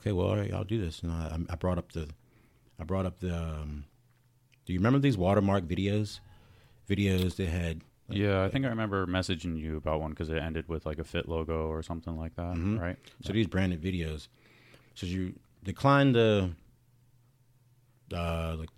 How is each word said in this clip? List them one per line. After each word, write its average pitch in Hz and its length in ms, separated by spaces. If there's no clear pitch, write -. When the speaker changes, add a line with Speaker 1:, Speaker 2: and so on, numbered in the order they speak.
Speaker 1:
"Okay, 107 120
well, 90 160
all 101 80
right, 101 160
I'll 98 120
do 107 160
this." 82 220
And 85 100
I, 82 260
I - 80
brought 90 220
up - 140
the, 80 160
I 82 60
brought 92 220
up 87 140
the, 90 160
um, 76 480
do - 60
you 90 60
remember 117 200
these 139 180
watermark 98 480
videos? 98 560
Videos 95 480
that 95 120
had, 82 340
like, 98 100
Speaker 2:
Yeah, 98 260
I 98 40
think 135 160
I 131 40
remember 107 380
messaging 90 520
you 78 180
about 78 240
one 78 140
'cause 80 160
it 80 80
ended 80 300
with, 80 180
like, 76 140
a 80 40
Fit - 240
logo 80 380
or 80 160
something 82 340
like 80 200
that, 87 200
Speaker 1:
Mm-hmm. 98 220
Speaker 2:
right? 87 180
Speaker 1:
So - 80
Speaker 2:
Yeah. 95 40
Speaker 1:
these 110 140
branded 92 340
videos. 82 460
So - 120
you 92 280
decline 139 480
the, 107 400
uh, 82 440
like, 80 220